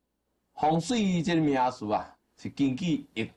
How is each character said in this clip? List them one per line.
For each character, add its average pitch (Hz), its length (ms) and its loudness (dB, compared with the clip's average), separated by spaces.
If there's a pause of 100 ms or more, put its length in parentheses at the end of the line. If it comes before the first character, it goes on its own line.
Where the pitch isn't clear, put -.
(540)
风 160 260 0
水 185 440 0
这 170 120 2
个 160 60 4
名 131 300 2
词 107 200 -8
啊， - 240 -4 (220)
是 - 120 -10
根 135 280 0
据 165 360 -2
易 110 240 -6